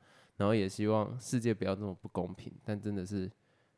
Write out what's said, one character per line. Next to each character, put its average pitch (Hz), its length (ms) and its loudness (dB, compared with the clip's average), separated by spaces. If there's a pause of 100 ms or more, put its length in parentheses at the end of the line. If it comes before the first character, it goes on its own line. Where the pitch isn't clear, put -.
(380)
然 101 100 4
后 110 80 6
也 98 140 4
希 104 180 0
望 107 320 2
世 120 220 0
界 113 120 4
不 95 120 -4
要 95 100 2
这 101 80 -6
么 98 100 -4
不 - 140 -14
公 90 260 -4
平， - 200 -14 (100)
但 107 160 -4
真 104 160 -4
的 92 100 -2
是 95 240 -4 (480)